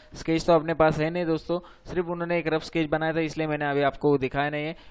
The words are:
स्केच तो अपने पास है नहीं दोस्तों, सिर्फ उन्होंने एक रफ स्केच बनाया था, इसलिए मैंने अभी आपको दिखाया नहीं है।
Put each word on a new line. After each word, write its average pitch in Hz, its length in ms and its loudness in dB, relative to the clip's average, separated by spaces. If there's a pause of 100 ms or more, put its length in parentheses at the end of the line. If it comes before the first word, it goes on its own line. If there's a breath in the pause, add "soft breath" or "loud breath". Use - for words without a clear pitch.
(140)
स्केच 165 320 -2
तो 175 80 6
अपने 165 200 4
पास 156 260 4
है 156 100 0
नहीं 175 160 -4
दोस्तों, 165 340 -2 (260 loud breath)
सिर्फ 170 220 -4
उन्होंने 170 320 -2
एक 156 80 -4
रफ 160 160 0
स्केच 160 260 -2
बनाया 160 240 0
था, 160 60 0
इसलिए 160 280 -2
मैंने 147 220 -2
अभी 143 140 0
आपको 139 340 4
दिखाया 139 320 -2
नहीं 147 160 -6
है। 160 100 -8 (160 loud breath)